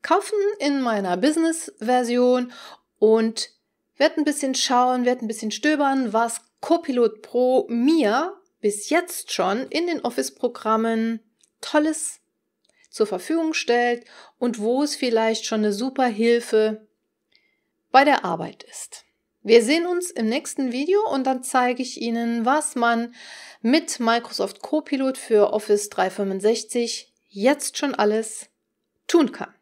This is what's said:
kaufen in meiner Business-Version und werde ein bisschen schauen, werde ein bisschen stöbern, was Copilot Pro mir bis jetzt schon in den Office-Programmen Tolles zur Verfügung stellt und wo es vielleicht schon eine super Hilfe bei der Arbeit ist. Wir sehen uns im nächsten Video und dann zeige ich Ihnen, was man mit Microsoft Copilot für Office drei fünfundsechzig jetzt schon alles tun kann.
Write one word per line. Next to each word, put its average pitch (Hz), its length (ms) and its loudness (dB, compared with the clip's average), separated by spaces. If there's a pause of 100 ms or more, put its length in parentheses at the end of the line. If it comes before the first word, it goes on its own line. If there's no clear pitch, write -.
kaufen 403 360 0 (200)
in 285 220 -2
meiner 202 360 -2
Business-Version 247 1400 0 (460)
und 220 520 2 (460)
werde 320 220 2
ein 302 60 0
bisschen 277 300 -2
schauen, 254 500 2
werde 247 200 0
ein 214 40 -6
bisschen 214 220 -6
stöbern, 269 640 0
was 226 280 0 (200)
Copilot 247 640 0
Pro 254 460 2
mir 269 680 2 (240)
bis 208 280 -2
jetzt - 440 -2
schon 202 360 -2
in 339 180 -2
den 330 160 -2
Office-Programmen 226 1200 -2 (400)
Tolles - 600 -2 (680)
zur - 180 -2
Verfügung 320 460 -4
stellt 240 520 0 (340)
und 233 220 -2
wo 247 220 0
es 294 140 -2
vielleicht 226 480 0
schon 220 160 -2
eine 214 120 2
super 254 340 -2
Hilfe 220 800 0 (1040)
bei 269 120 8
der 285 200 2
Arbeit 175 380 -6
ist. - 420 -18 (380)
Wir 220 220 8
sehen 320 200 2
uns 359 280 -4
im 220 160 -2
nächsten 262 420 -4
Video 302 300 2 (120)
und 269 120 0
dann 262 180 0
zeige 254 400 0
ich - 180 -10
Ihnen, 233 460 -2
was 294 300 0
man 233 400 0 (460)
mit 254 360 2
Microsoft 226 640 -2
Copilot 269 560 -2
für 208 340 2
Office 208 360 0
drei 190 200 -2
fünfundsechzig 208 1040 -2 (160)
jetzt 247 500 0
schon 277 180 -4
alles 214 520 -2 (600)
tun 330 240 4
kann. - 300 -14